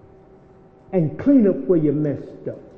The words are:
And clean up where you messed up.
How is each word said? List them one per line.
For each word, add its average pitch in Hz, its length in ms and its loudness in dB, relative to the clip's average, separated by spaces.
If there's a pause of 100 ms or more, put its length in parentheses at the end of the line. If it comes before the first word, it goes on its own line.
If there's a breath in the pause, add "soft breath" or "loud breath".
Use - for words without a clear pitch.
(920)
And 160 260 -2
clean 269 280 4
up 185 100 0 (120)
where 180 100 2
you 151 140 2
messed - 560 -6
up. - 120 -12 (180)